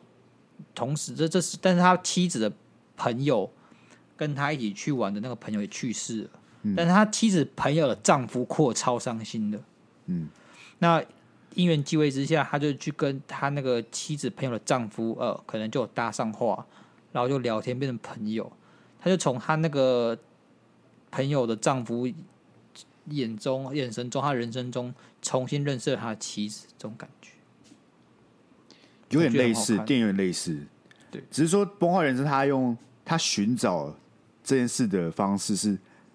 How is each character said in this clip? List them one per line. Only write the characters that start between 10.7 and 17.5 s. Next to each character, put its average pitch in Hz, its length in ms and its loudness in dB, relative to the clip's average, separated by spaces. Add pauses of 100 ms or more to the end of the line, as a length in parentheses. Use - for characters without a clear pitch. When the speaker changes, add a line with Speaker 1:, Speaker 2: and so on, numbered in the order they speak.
Speaker 1:
那 165 240 4 (520)
因 180 100 4
缘 156 180 4
际 156 140 0
会 151 140 4
之 135 140 -2
下， 147 240 2
他 147 100 -2
就 147 140 2
去 143 180 -6
跟 139 360 -2
他 - 220 -4
那 143 120 -4
个 123 300 0
妻 - 240 -6
子 135 140 -4
朋 - 160 -6
友 127 60 -2
的 110 80 -4
丈 123 300 -2
夫， 113 300 -4
呃， 120 260 -2
可 - 120 -8
能 110 140 -4
就 131 100 -2
有 107 60 -4
搭 117 240 -4
上 113 200 -2
话， 107 340 -2 (460)
然 123 120 0
后 123 40 0
就 139 120 0
聊 117 200 -2